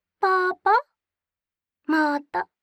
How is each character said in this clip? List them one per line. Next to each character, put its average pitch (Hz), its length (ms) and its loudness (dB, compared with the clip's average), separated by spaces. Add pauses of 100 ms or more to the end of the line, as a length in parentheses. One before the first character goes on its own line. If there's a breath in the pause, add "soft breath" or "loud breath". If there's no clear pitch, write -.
(200)
パ 370 360 0
パ。 - 160 0 (1120)
ま 302 360 -2
た。 349 260 -10 (160)